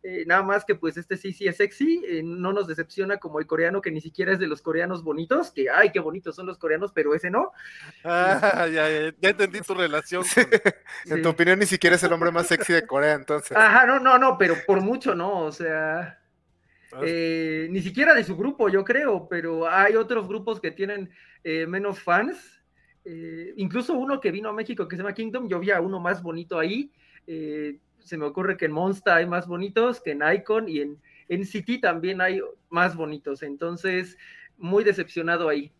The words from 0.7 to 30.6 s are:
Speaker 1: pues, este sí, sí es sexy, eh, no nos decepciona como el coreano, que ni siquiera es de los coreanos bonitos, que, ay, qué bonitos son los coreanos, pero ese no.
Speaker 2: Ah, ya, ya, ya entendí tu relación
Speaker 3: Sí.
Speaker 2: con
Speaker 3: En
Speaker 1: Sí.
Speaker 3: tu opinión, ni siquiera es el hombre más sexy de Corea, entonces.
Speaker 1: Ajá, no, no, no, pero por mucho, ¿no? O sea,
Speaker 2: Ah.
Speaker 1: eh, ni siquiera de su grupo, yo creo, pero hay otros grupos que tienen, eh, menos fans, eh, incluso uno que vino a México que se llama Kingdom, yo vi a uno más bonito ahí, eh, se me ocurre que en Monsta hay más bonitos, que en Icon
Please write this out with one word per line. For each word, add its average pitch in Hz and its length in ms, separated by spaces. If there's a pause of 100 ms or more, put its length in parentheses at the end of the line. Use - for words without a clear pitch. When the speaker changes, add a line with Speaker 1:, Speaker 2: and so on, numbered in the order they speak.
Speaker 1:
pues, 160 240
este 175 180
sí, 190 160
sí 196 160
es 170 80
sexy, 302 500
eh, 165 160
no 180 300
nos 196 160
decepciona 185 480
como 156 240
el 156 60
coreano, 170 340
que 180 100
ni 156 120
siquiera 175 300
es 185 60
de 180 80
los 151 140
coreanos 170 420
bonitos, 165 480
que, - 200
ay, 196 220
qué 190 60
bonitos 165 380
son 185 80
los 180 140
coreanos, 165 340
pero 147 220
ese 175 160
no. 269 220 (520)
Speaker 2:
Ah, 180 680
ya, 156 200
ya, 156 280
ya 190 120
entendí 196 320
tu 196 100
relación 180 500
Speaker 3:
Sí. 180 220
Speaker 2:
con - 160 (460)
Speaker 3:
En 160 100
Speaker 1:
Sí. 160 60
Speaker 3:
tu 165 80
opinión, 170 280
ni 208 60
siquiera 175 320
es 170 60
el 170 100
hombre 170 180
más 165 160
sexy 170 280
de 160 120
Corea, 147 280
entonces. 147 420
Speaker 1:
Ajá, 220 300
no, 262 120
no, 254 200
no, 262 180
pero 170 200 (100)
por 190 160
mucho, 240 320
¿no? 180 260
O 151 120
sea, 160 680 (720)
Speaker 2:
Ah. 127 100
Speaker 1:
eh, 165 680
ni 190 100
siquiera 262 320
de 240 120
su 170 120
grupo, 233 320
yo 196 160
creo, 240 420
pero 165 400
hay 196 300
otros 220 320
grupos 220 320
que - 100
tienen, 196 380 (340)
eh, 160 240
menos 196 320
fans, 208 640 (440)
eh, 165 500
incluso 214 380
uno 269 260
que 202 100
vino 208 200
a - 20
México 220 340
que 185 100
se 180 60
llama 202 120
Kingdom, 226 340
yo 175 120
vi 190 100
a 185 100
uno 190 180
más 175 240
bonito 165 360
ahí, 220 340 (340)
eh, 151 520 (200)
se - 200
me 151 80
ocurre 185 320
que 170 80
en 151 60
Monsta 185 440
hay 170 100
más 175 200
bonitos, 202 520
que - 120
en 143 100 (140)
Icon 214 340